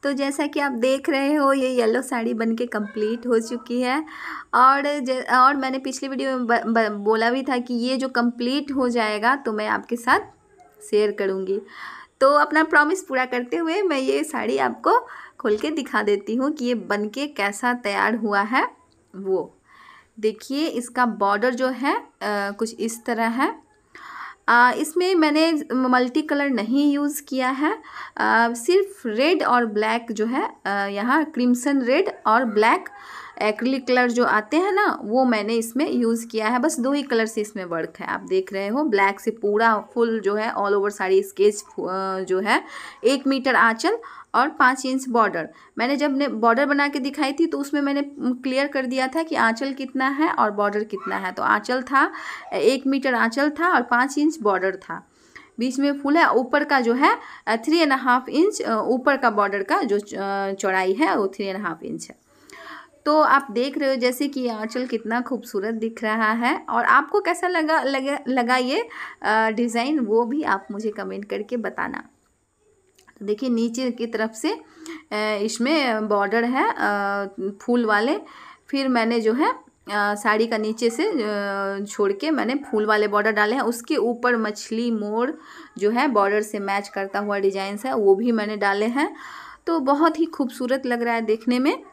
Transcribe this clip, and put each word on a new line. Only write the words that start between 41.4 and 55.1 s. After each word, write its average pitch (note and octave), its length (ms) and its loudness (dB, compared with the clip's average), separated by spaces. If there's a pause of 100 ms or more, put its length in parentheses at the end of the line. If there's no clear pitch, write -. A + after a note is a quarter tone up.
अ, - 100 -20 (480)
जो F#3 200 -2
है G#3+ 240 0 (400)
एक C4+ 220 2
मीटर C4+ 280 0
आंचल A3+ 440 2 (360)
और B3 140 2
पाँच C4 380 2
इंच C4 220 -4
बॉर्डर। G3+ 400 0 (300)
मैंने B3+ 180 0
जब C#4 200 0
ने C#4 120 0
बॉर्डर A3+ 380 2
बना C#4+ 220 2
के C#4+ 100 -4
दिखाई C#4 340 -4
थी D#4+ 140 0
तो D4+ 120 -4
उसमें C#4 220 -2
मैंने C#4 380 -2
क्लियर B3+ 480 -2
कर C#4 200 -2
दिया C4 220 -2
था D#4+ 140 -2
कि D#4+ 120 -6
आंचल A#3 380 0
कितना C4 360 -2
है D4 240 0
और A3 180 2
बॉर्डर G#3 340 0
कितना G3 320 -8
है। F#3+ 160 -6
तो - 100 -6
आंचल A3+ 400 0
था, C#4 300 2 (400)
एक A#3 340 4
मीटर C4+ 280 0
आंचल A#3 360 2
था D#4+ 180 -2
और D#4 140 4
पाँच B3 360 0
इंच D#4 220 2
बॉर्डर F#3+ 360 0
था। F3+ 320 -12 (500)